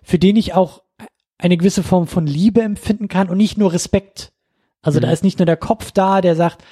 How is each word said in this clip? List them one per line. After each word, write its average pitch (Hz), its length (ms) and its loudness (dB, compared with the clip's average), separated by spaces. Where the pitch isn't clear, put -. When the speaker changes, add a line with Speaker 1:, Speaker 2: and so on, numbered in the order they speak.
Speaker 1:
für - 160 -2
den 196 180 4
ich 190 180 0
auch 180 280 -2
eine 180 180 2
gewisse 185 260 0
Form 180 240 0
von 165 200 -2
Liebe 185 360 2
empfinden 208 460 -4
kann 185 220 0
und 180 80 -2
nicht 214 200 0
nur 196 140 2
Respekt. - 600 -8
Also 151 140 0
da - 80 -2
Speaker 2:
Mhm. 156 60 0
Speaker 1:
ist 160 120 -4
nicht 190 140 -2
nur 180 80 2
der 165 100 0
Kopf - 360 -6
da, 190 280 0
der 180 140 2
sagt, 170 380 -2